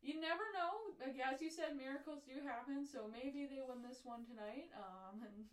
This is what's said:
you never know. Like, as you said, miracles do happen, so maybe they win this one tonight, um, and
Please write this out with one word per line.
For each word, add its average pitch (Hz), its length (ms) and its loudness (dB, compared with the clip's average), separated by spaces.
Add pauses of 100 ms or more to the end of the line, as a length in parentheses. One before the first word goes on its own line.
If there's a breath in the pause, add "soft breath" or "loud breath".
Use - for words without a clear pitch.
you 302 160 0
never 339 400 4
know. 392 400 4
Like, 262 240 0
as 262 240 4
you 320 80 0
said, 302 240 2
miracles 277 480 -2
do 269 160 -4
happen, 277 480 0
so 220 160 -2
maybe 269 400 0
they 269 160 -2
win 247 240 -2
this 254 160 -8
one 233 240 -4
tonight, 233 480 -4
um, 190 480 -6
and 208 320 -8